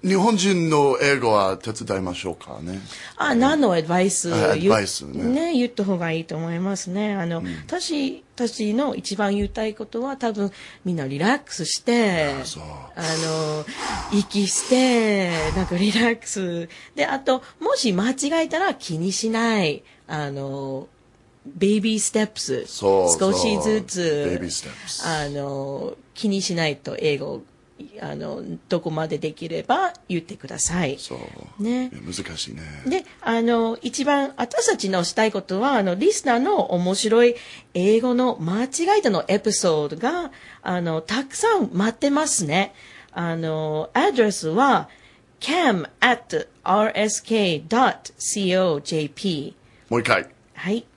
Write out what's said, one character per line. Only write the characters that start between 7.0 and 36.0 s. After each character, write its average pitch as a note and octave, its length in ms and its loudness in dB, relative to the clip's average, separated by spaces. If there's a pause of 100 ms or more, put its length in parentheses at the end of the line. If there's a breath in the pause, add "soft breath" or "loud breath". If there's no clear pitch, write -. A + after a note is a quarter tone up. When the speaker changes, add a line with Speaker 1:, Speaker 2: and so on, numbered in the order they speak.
Speaker 2:
あ F3+ 100 -2
の、 E3+ 140 -2
Speaker 1:
う - 20 -8
ん。 F3+ 40 -8 (220 loud breath)
Speaker 2:
私 D4 560 -4 (140)
た A#3+ 100 0
ち G#3+ 260 -2
の B3+ 220 0
一 F#3 220 -8
番 G3+ 180 2
言 G3+ 120 0
い - 20 -6
た A3 160 -4
い G#3+ 100 -6
こ G#3+ 100 -10
と A#3 160 -6
は、 C4+ 140 -6
多 B3 160 -2
分、 G3+ 220 -2 (320 loud breath)
み F3+ 80 -2
ん - 20 -2
な D3 100 -4
リ C#3 140 -6
ラ G#3+ 160 4
ッ C#4+ 40 -4
ク - 140 -16
ス E3 120 -6
し - 180 -6
て、 F#3 580 2
Speaker 1:
あ、 B2+ 40 -8
そ - 160 -12
う。 - 20 -12
Speaker 2:
あ D2+ 380 -14 (240)
の、 D#3 400 -4 (480 loud breath)
息 G3+ 340 2
し - 220 -2
て、 A3+ 640 4 (260)
な F#3+ 60 2
ん F3 40 -2
か F3+ 80 -2
リ G3+ 160 4
ラ A#3 200 4
ッ A3+ 40 0
ク - 140 -14
ス。 E3+ 400 -4 (260 loud breath)
で、 C#4+ 100 0
あ C4+ 140 -2
と、 B3+ 240 0 (160 loud breath)
も A4 160 2
し B3+ 160 2
間 G3 200 2
違 D#4 340 0
え - 20 -8
た D#4+ 120 -2
ら F#4+ 160 0
気 - 220 -8
に F3+ 140 -2
し A3 180 -2
な A3+ 360 2
い。 D3+ 180 -2 (240 soft breath)
あ D3+ 240 -6
の、 C#3 560 -8 (580)
ベ G3 220 0
イ G#3 140 4
ビ A3 160 0
ー - 20 0
ス - 120 -2
テ G#3+ 120 2
ッ G#3+ 40 -2
プ - 120 -12
ス。 B2+ 280 -4
Speaker 1:
そ G2 400 4
う - 20 6 (100)
そ F#3+ 120 4
う。 - 20 2
Speaker 2:
少 F#3 40 2
し G3+ 240 2
ず G#3+ 200 2
つ。 D#3+ 480 -2
Speaker 1:
ベ F#2 80 -2
イ - 20 -4
ビ F3+ 80 -6
ー - 20 -6
ス - 140 -6
テ C#3+ 60 -12
ッ - 20 -14 (100)
プ - 80 -14
ス。 - 160 -8
Speaker 2:
あ D3+ 220 -2
の、 C#3 680 -6 (160)
気 - 160 -2
に G3 120 0
し F3+ 140 -2
な D#3+ 140 0
い C#3 80 -4
と - 200 -8
英 D3 200 0
語、 C#3+ 240 -8 (600)
あ D3 120 -10
の、 D3 300 -10 (240)
ど E3+ 140 -2
こ E3+ 100 -6
ま D#3 160 -4
で D#3 120 -4
で D#3 120 -6
き E3 160 -12
れ E3 160 -6
ば F4 300 0 (160)
言 F3 100 -2
っ - 20 -8
て - 140 -16
く - 140 -18
だ F3 100 -10
さ F3 260 0
い。 - 140 -4
Speaker 1:
そ - 180 -10 (420)
う。 G3+ 40 -4
Speaker 2:
ね。 B3 300 -2
Speaker 1:
い - 20 -16
や、 - 60 -14
難 - 360 -10
し - 140 -8
い - 20 -12
ね。 D#2 80 -12 (240)
Speaker 2:
で、 E4+ 200 -2 (160 loud breath)
あ A3+ 200 0
の、 A3+ 400 2
一 C4 220 -4
番 C#4 320 2
私 A#4+ 300 -2
た A4+ 100 4
ち G3 140 -4
の F3+ 160 0
し - 80 -6
た A3+ 120 4
い G#3+ 60 2
こ G3+ 100 -4
と F#3+ 200 -4
は、 C4+ 140 2
あ G#3 80 4
の、 F3+ 120 2
リ D4+ 160 4